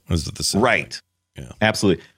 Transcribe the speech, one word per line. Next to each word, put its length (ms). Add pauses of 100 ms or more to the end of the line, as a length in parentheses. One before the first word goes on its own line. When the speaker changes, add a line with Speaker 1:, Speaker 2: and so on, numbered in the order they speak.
(100)
Speaker 1:
Is 160
what 100
this 120
sounds 140
Speaker 2:
Right. 380 (360)
Speaker 1:
like. 100
Yeah. 140
Speaker 2:
Absolutely. 420 (160)